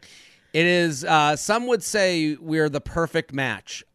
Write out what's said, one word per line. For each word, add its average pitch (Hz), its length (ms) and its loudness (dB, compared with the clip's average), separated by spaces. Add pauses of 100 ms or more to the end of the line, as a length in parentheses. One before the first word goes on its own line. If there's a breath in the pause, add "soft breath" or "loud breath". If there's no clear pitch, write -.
(540 soft breath)
It 160 120 2
is, 170 380 2
uh, 151 320 4
some 233 320 -2
would 233 160 0
say 170 560 0
we're 156 300 0
the 143 120 -4
perfect 165 520 -4
match. 127 500 -6 (120)